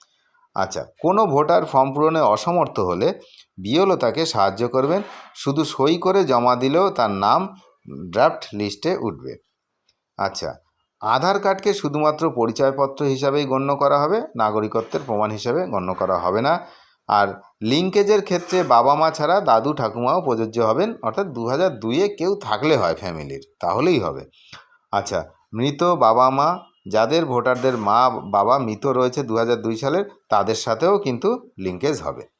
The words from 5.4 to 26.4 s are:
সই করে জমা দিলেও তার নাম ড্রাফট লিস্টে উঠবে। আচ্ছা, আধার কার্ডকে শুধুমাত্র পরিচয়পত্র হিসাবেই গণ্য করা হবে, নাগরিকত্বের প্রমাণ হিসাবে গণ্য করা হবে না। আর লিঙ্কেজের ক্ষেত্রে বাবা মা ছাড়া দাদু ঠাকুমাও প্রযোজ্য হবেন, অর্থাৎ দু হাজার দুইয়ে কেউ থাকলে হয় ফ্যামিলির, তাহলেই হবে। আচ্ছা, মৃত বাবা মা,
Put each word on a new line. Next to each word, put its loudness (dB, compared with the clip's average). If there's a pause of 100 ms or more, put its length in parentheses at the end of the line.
সই 0
করে 2
জমা 4
দিলেও 2
তার 0
নাম 0 (540)
ড্রাফট 2
লিস্টে -4
উঠবে। -10 (840)
আচ্ছা, -6 (460)
আধার 0
কার্ডকে 0
শুধুমাত্র 0
পরিচয়পত্র 0
হিসাবেই 0
গণ্য -2
করা 2
হবে, 0 (140)
নাগরিকত্বের -2
প্রমাণ 0
হিসাবে -4
গণ্য -4
করা 0
হবে 0
না। 0 (420)
আর 4 (340)
লিঙ্কেজের 2
ক্ষেত্রে -2
বাবা 6
মা 2
ছাড়া 0
দাদু 2
ঠাকুমাও -2
প্রযোজ্য -2
হবেন, 2
অর্থাৎ -2
দু -8
হাজার 0
দুইয়ে 0
কেউ -4
থাকলে 0
হয় 2
ফ্যামিলির, -10 (180)
তাহলেই 2
হবে। -4 (680)
আচ্ছা, -2 (300)
মৃত -2
বাবা 4
মা, 0 (340)